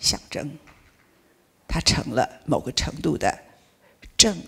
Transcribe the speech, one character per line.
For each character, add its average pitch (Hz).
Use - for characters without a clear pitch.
象 202
征， 147
他 165
成 -
了 -
某 -
个 -
程 -
度 165
的 -
政 208